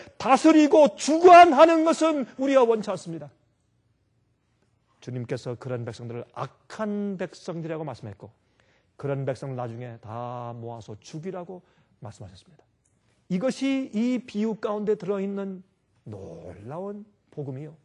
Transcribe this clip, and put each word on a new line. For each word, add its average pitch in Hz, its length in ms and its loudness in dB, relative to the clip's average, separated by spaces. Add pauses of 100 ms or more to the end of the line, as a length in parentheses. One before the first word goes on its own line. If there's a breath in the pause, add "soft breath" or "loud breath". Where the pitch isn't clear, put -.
(180 loud breath)
다스리고 302 800 6
주관하는 330 880 8
것은 311 420 0 (120)
우리가 269 260 4
원치 220 260 0
않습니다. 165 400 -10 (1700)
주님께서 123 580 -10
그런 123 260 -8
백성들을 120 480 -12
악한 202 840 -10
백성들이라고 165 640 -10
말씀했고, 113 480 -14 (640)
그런 139 280 -6
백성을 135 320 -8
나중에 120 440 -12
다 120 560 -12
모아서 117 440 -16
죽이라고 180 600 -14 (380)
말씀하셨습니다. 104 640 -20 (680)
이것이 262 640 -2
이 240 320 -2
비유 214 300 -4
가운데 214 400 -4
들어있는 196 680 -6 (400)
놀라운 104 1000 -14 (280)
복음이요. 147 420 -12 (100)